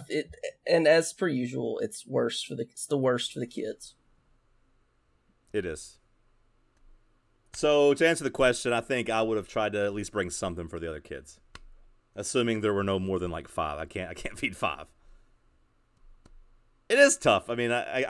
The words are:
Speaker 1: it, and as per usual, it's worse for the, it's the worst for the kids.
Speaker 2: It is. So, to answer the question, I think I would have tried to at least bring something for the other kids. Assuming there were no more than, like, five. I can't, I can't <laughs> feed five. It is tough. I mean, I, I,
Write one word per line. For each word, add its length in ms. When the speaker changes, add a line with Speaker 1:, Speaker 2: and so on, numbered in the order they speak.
Speaker 1:
it, 260
and 220
as 240
per 160
usual, 520
it's 280
worse 340
for 140
the, 80
it's 220
the 120
worst 360
for 60
the 80
kids. 480
Speaker 2:
It 140
is. 340
So, 400
to 140
answer 160
the 80
question, 400
I 80
think 300
I 120
would 140
have 140
tried 240
to 100
at 100
least 200
bring 160
something 400
for 100
the 80
other 140
kids. 360
Assuming 460
there 120
were 100
no 140
more 220
than, 100
like, 200
five. 280
I 80
can't, 240
I 40
can't 260
<laughs> 0
feed 160
five. 320
It 100
is 200
tough. 320
I 60
mean, 160
I, 320
I, 60